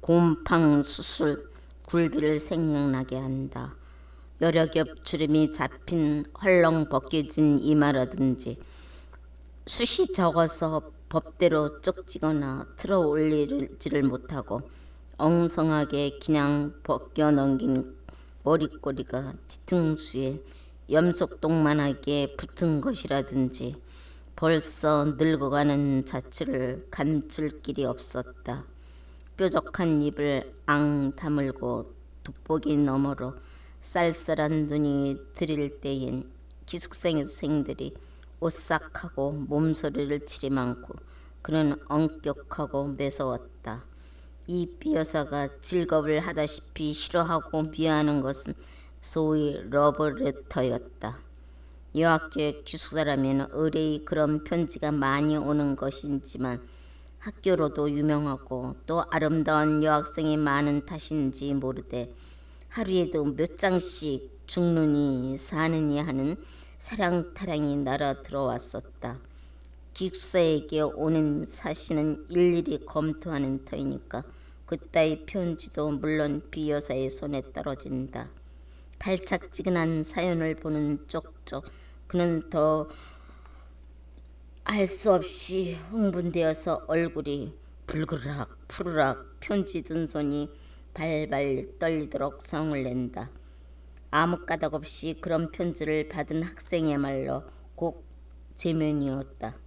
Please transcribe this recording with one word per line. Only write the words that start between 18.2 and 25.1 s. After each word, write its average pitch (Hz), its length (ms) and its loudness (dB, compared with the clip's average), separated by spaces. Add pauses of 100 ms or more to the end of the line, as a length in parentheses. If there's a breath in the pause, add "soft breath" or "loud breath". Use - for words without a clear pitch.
머리꼬리가 139 880 0 (140)
뒤통수에 151 960 0 (480 loud breath)
염소똥만하게 151 1500 2
붙은 156 440 0
것이라든지 131 1040 -2 (500 loud breath)
벌써 151 680 2 (140)